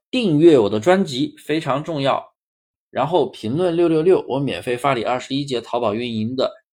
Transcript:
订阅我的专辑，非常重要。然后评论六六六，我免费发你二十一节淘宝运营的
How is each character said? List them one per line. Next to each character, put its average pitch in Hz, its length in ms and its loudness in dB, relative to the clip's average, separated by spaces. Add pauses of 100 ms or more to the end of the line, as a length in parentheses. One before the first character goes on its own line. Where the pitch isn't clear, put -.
(120)
订 208 260 2
阅 156 220 8
我 101 100 4
的 107 80 0
专 185 280 2
辑， 143 280 -4 (120)
非 160 160 -4
常 143 200 -2
重 151 200 -6
要。 131 320 -2 (560)
然 127 180 -2
后 156 220 2
评 110 260 -8
论 175 180 -2
六 170 140 2
六 160 140 0
六， 185 260 4
我 131 100 -2
免 113 240 -4
费 123 140 -4
发 139 180 0
你 117 100 -4
二 117 140 -2
十 - 160 -10
一 143 120 -4
节 123 160 -4
淘 117 180 -6
宝 110 140 -2
运 117 200 -6
营 110 220 -4
的 127 160 -2 (220)